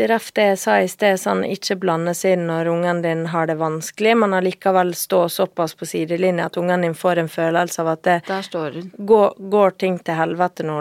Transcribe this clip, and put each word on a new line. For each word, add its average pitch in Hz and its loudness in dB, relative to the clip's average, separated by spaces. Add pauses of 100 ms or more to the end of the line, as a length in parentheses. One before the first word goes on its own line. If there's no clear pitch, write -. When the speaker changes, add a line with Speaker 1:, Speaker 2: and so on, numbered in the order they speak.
Speaker 1:
reft 226 0
det 214 2
jeg 196 2
sa 214 2
i 185 2
sted, 196 2
sånn, 190 0
ikke - -4
blande 175 -2
seg 185 2
inn 170 -4
når 165 -2
ungen 175 0
din 165 -2
har 165 -2
det 156 -2
vanskelig, 160 -2
men 208 2
allikevel 185 2
stå 180 0
såpass 175 -2
på - -12
sidelinja 170 -2
at - -8
ungen 175 0
din 165 -2
får 175 0
en 160 -2
følelse 170 -2
av 160 0
at 160 -6
det 175 4
Speaker 2:
Der 196 -6
står 156 -8
hun. 180 -12 (100)
Speaker 1:
går, 208 4 (160)
går 196 4
ting 185 -2
til 170 -4
helvete 165 -2
nå, 156 -4